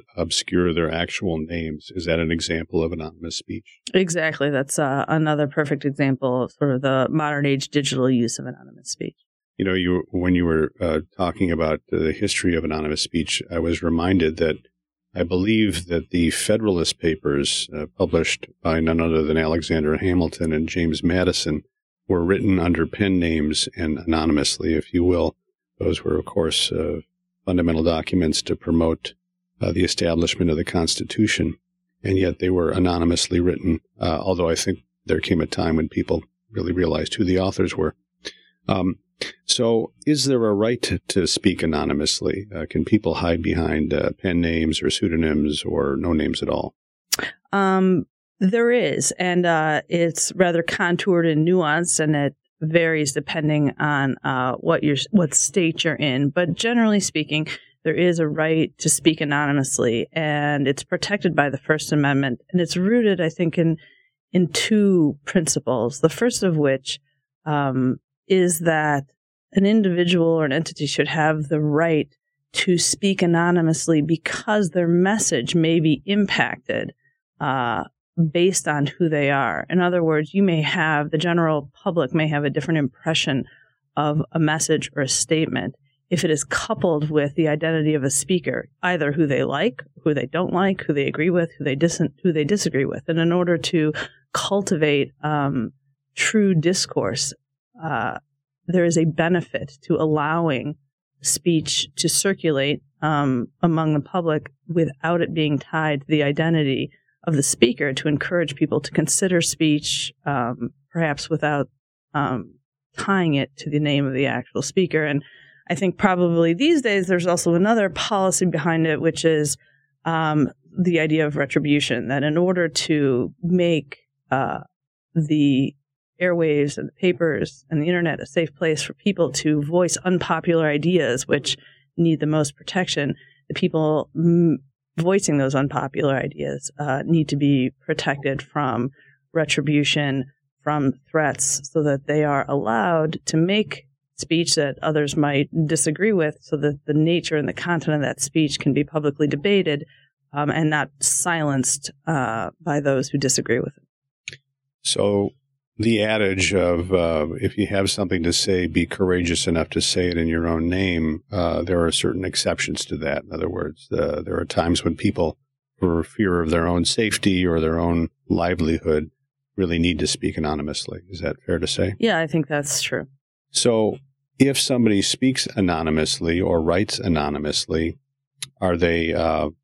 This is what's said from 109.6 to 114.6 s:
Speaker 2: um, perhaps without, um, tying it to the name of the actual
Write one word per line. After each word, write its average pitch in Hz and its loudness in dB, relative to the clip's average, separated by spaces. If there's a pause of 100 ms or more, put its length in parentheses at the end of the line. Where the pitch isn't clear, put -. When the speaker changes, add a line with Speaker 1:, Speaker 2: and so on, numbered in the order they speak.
Speaker 2:
um, 123 -2 (200)
perhaps 156 -4
without, 147 0 (460)
um, 131 -2 (420)
tying 180 0
it 135 -2
to - -10
the 147 0
name 143 2
of 131 -2
the 131 0
actual 120 -4